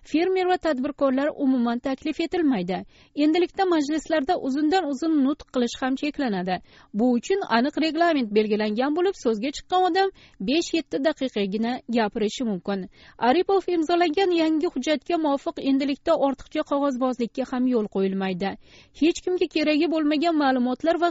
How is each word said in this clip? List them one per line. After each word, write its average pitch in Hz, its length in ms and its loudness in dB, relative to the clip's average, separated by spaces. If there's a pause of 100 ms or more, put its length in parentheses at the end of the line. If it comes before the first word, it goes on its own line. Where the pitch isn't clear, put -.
fermer 370 480 0
va 370 80 2
tadbirkorlar 277 800 0
umuman 247 420 2
taklif 285 460 -4
etilmaydi. 254 560 0 (340)
Endilikda 349 540 2
majlislarda 311 640 0 (140)
uzundan 302 420 0
uzun 320 240 -2 (120)
nutq 285 280 -2
qilish 240 280 -2
ham 262 100 -2 (100)
cheklanadi. 202 540 -2 (380)
Bu 214 120 0 (120)
uchun 392 220 0 (180)
aniq 262 180 0 (100)
reglament 311 480 0
belgilangan 214 640 0
bo'lib, 359 260 0
so'zga 226 340 -2
chiqqan 370 320 0
odam 381 200 2 (300)
besh-yetti 320 580 -2 (100)
daqiqagina 220 640 -2 (240)
gapirishi 220 540 -2
mumkin. 196 300 -4 (380)
Aripov 359 460 2 (120)
imzolagan 349 560 2
yangi 320 420 2
hujjatga 302 440 -2
muvofiq, 311 400 -2 (120)
endilikda 277 440 0 (140)
ortiqcha 285 440 -4
qog'ozbozlikka 254 800 -2
ham 247 160 -2
yo'l 240 280 0
qo'yilmaydi. 190 560 -2 (480)
Hech 330 240 2
kimga 359 320 0
keragi 302 380 2
bo'lmagan 311 500 0
ma'lumotlar 262 600 0
va 339 80 4